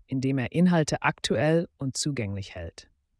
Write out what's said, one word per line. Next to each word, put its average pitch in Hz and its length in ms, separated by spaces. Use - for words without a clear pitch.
indem 135 320
er 123 140
Inhalte 170 500
aktuell 160 640
und 135 180
zugänglich 101 580
hält. - 360